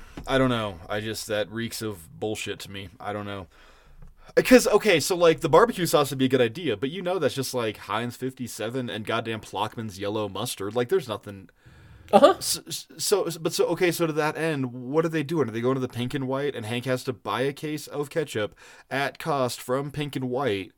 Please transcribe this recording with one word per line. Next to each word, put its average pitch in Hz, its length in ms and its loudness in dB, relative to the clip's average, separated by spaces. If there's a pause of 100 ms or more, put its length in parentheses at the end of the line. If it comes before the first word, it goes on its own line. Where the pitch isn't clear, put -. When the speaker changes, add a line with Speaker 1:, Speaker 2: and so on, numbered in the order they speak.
(280)
Speaker 1:
I 131 120 2
don't 131 100 4
know. 107 300 -2 (100)
I 104 120 -2
just, 110 260 -6
that 104 240 -2
reeks 113 320 -6
of 92 360 -10
bullshit 107 420 -4
to 98 100 -12
me. 98 180 -12 (100)
I 101 140 -6
don't 104 120 -6
know. 98 220 -8 (960)
'Cause, 247 240 8
okay, 202 320 6
so, 180 160 0
like, 165 260 6
the 160 80 0
barbecue 185 360 6
sauce 147 240 4
would 139 100 -6
be 131 60 4
a 127 40 2
good 131 120 4
idea, 120 360 0
but 135 120 -4
you 185 120 -6
know 180 180 -2
that's 135 160 2
just, 131 180 -4
like, 113 240 -2
Heinz 117 380 -4
fifty-seven 123 760 -6
and 104 160 -6
goddamn 113 360 -2
Plockman's 107 580 -6
yellow 104 300 -2
mustard. 101 440 -6
Like, 123 160 0
there's 175 180 0
nothing. 101 420 -10 (640)
Speaker 2:
Uh-huh. 285 240 10
Speaker 1:
S-, - 300 -4
s-, - 200 -10 (100)
so, 190 280 0
s-, 165 120 -4
but 165 140 -2
so, - 160 2
okay, 175 240 2
so 165 160 0
to 156 60 -4
that 151 240 0
end, 143 360 -2
what 127 320 2
are 170 40 -2
they 156 140 0
doing? 143 260 0
Are - 20 -6
they 113 80 -4
going 127 160 2
to 131 60 -2
the 127 80 -2
pink 123 240 -4
and 135 160 -4
white, 139 260 -2
and 113 100 -8
Hank 120 200 -4
has 127 200 0
to 123 80 -2
buy 104 280 -4
a 139 100 0
case 151 360 -8
of 143 220 -6
ketchup 117 460 -4 (340)
at 139 300 -4
cost 139 420 -2
from 135 300 -2
Pink 143 240 -6
and 131 140 -4
White 120 480 -2